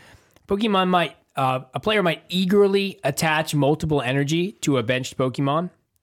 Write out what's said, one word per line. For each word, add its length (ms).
Pokemon 400
might, 260
uh, 240
a 60
player 240
might 280
eagerly 760
attach 500
multiple 480
energy 500
to 140
a 60
benched 340
Pokemon 540